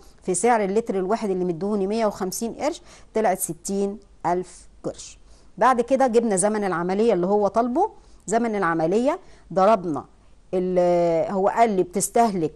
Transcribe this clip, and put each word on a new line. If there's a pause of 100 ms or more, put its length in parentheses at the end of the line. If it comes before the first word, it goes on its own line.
(240)
في
سعر
اللتر
الواحد
اللي
مديهوني
مية
وخمسين
قرش، (320)
طلعت
ستين (260)
ألف (160)
قرش. (380)
بعد
كده
جبنا
زمن
العملية
اللي
هو
طالبه. (400)
زمن
العملية (340)
ضربنا (480)
ال-،
هو
قال
لي
بتستهلك،